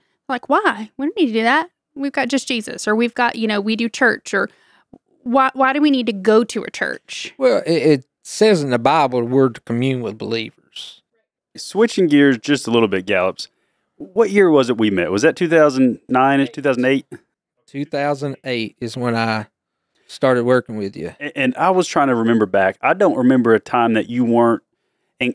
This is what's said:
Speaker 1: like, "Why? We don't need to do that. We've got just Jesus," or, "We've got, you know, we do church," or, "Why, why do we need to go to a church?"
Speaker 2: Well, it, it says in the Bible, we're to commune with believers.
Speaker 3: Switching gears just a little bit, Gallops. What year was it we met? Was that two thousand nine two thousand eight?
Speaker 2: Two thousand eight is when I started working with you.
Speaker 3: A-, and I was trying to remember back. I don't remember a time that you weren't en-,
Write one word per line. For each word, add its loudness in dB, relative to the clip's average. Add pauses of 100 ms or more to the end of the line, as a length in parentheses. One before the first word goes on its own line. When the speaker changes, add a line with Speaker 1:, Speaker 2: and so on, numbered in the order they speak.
(280)
Speaker 1:
like, -8
"Why? -2
We -6
don't -6
need 2
to -4
do 0
that. 0 (260)
We've -6
got -4
just -2
Jesus," -8
or, 0
"We've -2
got, -2
you -4
know, -2
we -4
do -4
church," -2
or, -2 (760)
"Why, 2
why 0
do -2
we 4
need 0
to -2
go 2
to -6
a -12
church?" -10
Speaker 2:
Well, 2
it, -2 (100)
it 2 (160)
says 2
in -4
the 2
Bible, 2
we're 2
to -10
commune -2
with -8
believers. -10 (540)
Speaker 3:
Switching 0
gears 4
just -4
a -4
little 4
bit, -4
Gallops. -2 (480)
What -2
year 4
was 4
it 0
we 2
met? -2
Was 0
that 2
two -2
thousand 2
nine 2
two -12
thousand 0
eight? 0 (580)
Speaker 2:
Two -12
thousand -6
eight -6
is -10
when -4
I -4 (580)
started 0
working 0
with -8
you. -10
Speaker 3:
A-, -12
and 0
I 2
was 2
trying 0
to 2
remember 2
back. 0
I 2
don't 2
remember 4
a 2
time 0
that 0
you -2
weren't 2 (560)
en-, -2